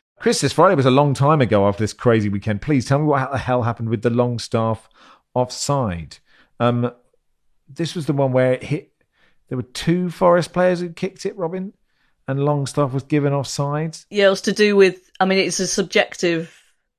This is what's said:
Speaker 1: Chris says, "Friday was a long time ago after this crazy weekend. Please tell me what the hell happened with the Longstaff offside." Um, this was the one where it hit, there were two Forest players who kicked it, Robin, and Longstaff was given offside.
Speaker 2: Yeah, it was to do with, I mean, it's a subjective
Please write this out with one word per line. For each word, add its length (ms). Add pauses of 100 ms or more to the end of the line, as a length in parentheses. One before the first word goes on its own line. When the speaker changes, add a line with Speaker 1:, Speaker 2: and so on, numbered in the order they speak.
(200)
Speaker 1:
Chris 200
says, 120
"Friday 220
was 100
a 60
long 240
time 260
ago 260
after 160
this 120
crazy 340
weekend. 320
Please 240
tell 140
me 80
what 260
the 60
hell 240
happened 260
with 140
the 80
Longstaff 800 (440)
offside." 840 (420)
Um, 320 (760)
this 260
was 100
the 80
one 200
where 200
it 120
hit, 280 (560)
there 80
were 60
two 480
Forest 420
players 280
who 100
kicked 340
it, 140
Robin, 340 (540)
and 180
Longstaff 480
was 100
given 300
offside. 640 (140)
Speaker 2:
Yeah, 160
it 40
was 120
to 100
do 240
with, 340 (100)
I 60
mean, 120
it's 220
a 60
subjective 920 (400)